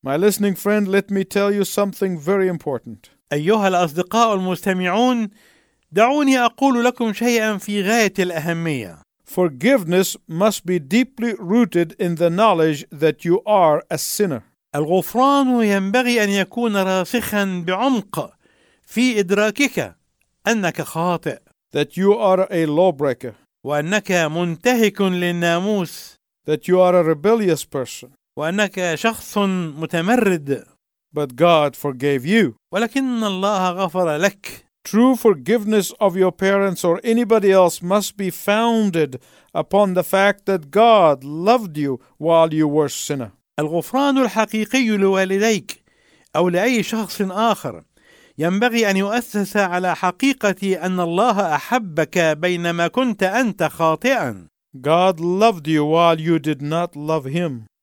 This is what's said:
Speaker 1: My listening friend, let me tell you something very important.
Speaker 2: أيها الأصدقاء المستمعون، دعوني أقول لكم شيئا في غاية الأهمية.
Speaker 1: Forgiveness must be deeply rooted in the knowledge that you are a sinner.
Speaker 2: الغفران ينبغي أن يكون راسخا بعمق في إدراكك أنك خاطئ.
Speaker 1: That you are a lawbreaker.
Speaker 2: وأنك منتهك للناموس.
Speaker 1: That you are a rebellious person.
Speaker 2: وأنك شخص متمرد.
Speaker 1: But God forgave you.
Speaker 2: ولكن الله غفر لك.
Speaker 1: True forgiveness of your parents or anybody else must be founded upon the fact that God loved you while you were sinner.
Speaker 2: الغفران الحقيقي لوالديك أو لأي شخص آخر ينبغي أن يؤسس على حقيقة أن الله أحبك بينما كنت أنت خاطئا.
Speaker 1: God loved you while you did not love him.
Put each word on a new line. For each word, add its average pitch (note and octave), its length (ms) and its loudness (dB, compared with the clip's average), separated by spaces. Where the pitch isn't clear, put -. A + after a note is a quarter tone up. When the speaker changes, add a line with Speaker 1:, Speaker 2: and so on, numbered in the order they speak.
Speaker 1:
My C3+ 140 -4
listening G3+ 400 0
friend, G#3 320 0
let G3 240 -2
me F#3+ 100 -2
tell G3+ 300 0
you G3+ 120 0
something G3 540 -4
very F#3 300 0
important. B2+ 640 -8
Speaker 2:
أيها F#3+ 360 2
الأصدقاء F3+ 680 0
المستمعون، F#3+ 960 -2
دعوني C4 460 2
أقول A#3+ 460 2
لكم B3 280 0
شيئا A3 440 0
في G3+ 260 -4
غاية G#3 360 2
الأهمية. E3 800 -4
Speaker 1:
Forgiveness F3+ 920 0
must E3+ 380 -2
be F3+ 120 0
deeply A3 600 -2
rooted F3 600 0
in F3 180 -2
the E3+ 140 2
knowledge E3 600 2
that D#3 320 -2
you E3+ 220 0
are E3+ 440 4
a D#3+ 80 -4
sinner. D#3 440 -4
Speaker 2:
الغفران A#3+ 880 0
ينبغي G#3+ 600 0
أن G3+ 60 0
يكون G3+ 460 -2
راسخا F#3+ 920 -2
بعمق G3 640 -2
في A#3+ 320 0
إدراكك G3+ 800 -2
أنك G3 360 -2
خاطئ. E3 560 -4
Speaker 1:
That D3 240 -4
you G3 160 4
are F#3+ 380 2
a E3 160 0
lawbreaker. D3 680 0
Speaker 2:
وأنك E3 480 -2
منتهك F3 880 0
للناموس. F3 1120 -2
Speaker 1:
That D3+ 220 -4
you F3+ 120 4
are F3+ 140 6
a F3 80 6
rebellious E3 600 2
person. B2+ 480 -10
Speaker 2:
وأنك F3+ 560 -2
شخص A3 440 -4
متمرد. F3 1300 -2
Speaker 1:
But C#3 240 -6
God D3+ 400 4
forgave C#3 500 -2
you. F#3+ 280 2
Speaker 2:
ولكن A#3 520 -2
الله F#3+ 460 -2
غفر F3 460 -2
لك. - 480 -4
Speaker 1:
True B3 320 4
forgiveness G3+ 840 0
of F#3+ 160 2
your F#3 140 4
parents G3 540 -2
or F3 180 2
anybody A3+ 480 2
else F#3 300 4
must F#3+ 380 -2
be F#3+ 120 -2
founded G3+ 880 0
upon F#3 400 0
the F3+ 100 0
fact G3 400 0
that E3 260 -4
God F#3+ 540 6
loved E3+ 540 0
you C#3 220 -2
while E3 340 2
you D#3 160 2
were D3 200 2
sinner. C3 440 -8
Speaker 2:
الغفران B3 600 0
الحقيقي A3 800 0
لوالديك G3 840 0
أو F3+ 120 2
لأي G#3 340 0
شخص G#3+ 400 -6
آخر F#3+ 600 -4
ينبغي G#3 520 0
أن F#3+ 60 2
يؤسس G3+ 600 -4
على F3+ 400 0
حقيقة F#3+ 880 -2
أن F#3 140 -2
الله F#3 540 0
أحبك E3 640 -2
بينما E3+ 680 0
كنت B3 340 -2
أنت G3+ 400 0
خاطئا. D#3+ 840 -2
Speaker 1:
God E3 440 2
loved F3+ 480 0
you D3+ 160 2
while E3 360 2
you D#3+ 180 0
did C#3+ 220 -4
not D#3+ 360 -4
love D3+ 280 -4
him. C3+ 420 -6